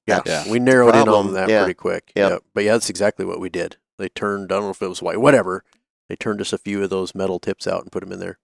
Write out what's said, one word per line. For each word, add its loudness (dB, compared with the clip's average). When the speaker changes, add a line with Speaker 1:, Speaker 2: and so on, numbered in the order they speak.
Speaker 1:
Yeah, 2
Speaker 2:
Yeah. -4
Speaker 1:
we 0
narrowed 6
in 6
Speaker 3:
Problem. 4
Speaker 1:
on -4
that -2
Speaker 3:
Yeah. 4
Speaker 1:
pretty -2
quick. -6
Speaker 3:
Yep. 4
Speaker 1:
Yep. -6
But -2
yeah, 2
that's 0
exactly -2
what -8
we -8
did. -8
They -8
turned, -6
I 0
don't -2
know -4
if -8
it -4
was -10
white, -2
whatever. 2
They -8
turned -6
us -6
a -4
few -4
of -4
those -4
metal -4
tips -8
out -4
and -20
put -8
'em -16
in -12
there. -12